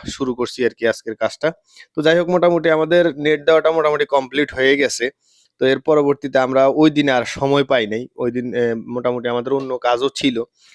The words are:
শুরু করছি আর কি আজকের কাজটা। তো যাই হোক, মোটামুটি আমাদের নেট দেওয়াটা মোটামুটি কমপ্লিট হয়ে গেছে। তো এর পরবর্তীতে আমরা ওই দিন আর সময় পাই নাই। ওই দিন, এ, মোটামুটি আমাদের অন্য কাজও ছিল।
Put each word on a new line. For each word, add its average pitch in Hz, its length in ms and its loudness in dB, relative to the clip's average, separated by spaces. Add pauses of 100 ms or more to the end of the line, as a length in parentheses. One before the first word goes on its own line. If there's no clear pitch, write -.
শুরু 127 280 -6
করছি 123 300 -4
আর 113 40 2
কি 113 180 -4
আজকের 110 280 -4
কাজটা। 147 360 -4 (440)
তো 156 60 -2
যাই 165 180 4
হোক, 170 100 -2
মোটামুটি 175 400 2
আমাদের 160 480 2
নেট 147 280 0
দেওয়াটা 160 260 4
মোটামুটি 151 340 0
কমপ্লিট 139 480 -2
হয়ে 135 240 2
গেছে। 131 320 -2 (500)
তো 131 60 2
এর 131 140 2
পরবর্তীতে 143 600 0
আমরা 131 280 2
ওই 151 220 4
দিন 143 200 0
আর 123 160 0
সময় 139 380 0
পাই 127 240 0
নাই। 113 280 -6
ওই 123 160 -4
দিন, 123 220 -6
এ, 117 220 -2
মোটামুটি 120 520 -6
আমাদের 120 260 -4
অন্য 131 240 -4
কাজও 123 380 0
ছিল। 120 280 -2 (320)